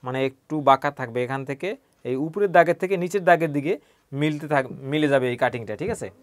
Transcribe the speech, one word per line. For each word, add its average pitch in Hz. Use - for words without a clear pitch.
মানে 127
একটু -
বাঁকা 135
থাকবে। 120
এখান 135
থেকে 143
এই 127
উপরের 190
দাগের 170
থেকে 190
নিচের 185
দাগের 165
দিকে 147
মিলতে 151
থাক-, 135
মিলে 151
যাবে 131
এই 123
কাটিংটা, 117
ঠিক 185
আছে? 113